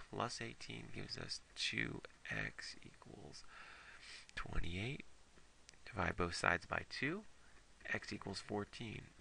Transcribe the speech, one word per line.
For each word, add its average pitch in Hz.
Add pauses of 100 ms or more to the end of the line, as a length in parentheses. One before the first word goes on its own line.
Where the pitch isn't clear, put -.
plus 107
eighteen 113
gives -
us - (140)
two - (300)
x -
equals - (920)
twenty-eight. 95 (840)
Divide 87
both 87
sides 87
by -
two. 170 (720)
X -
equals 101
fourteen. 104 (180)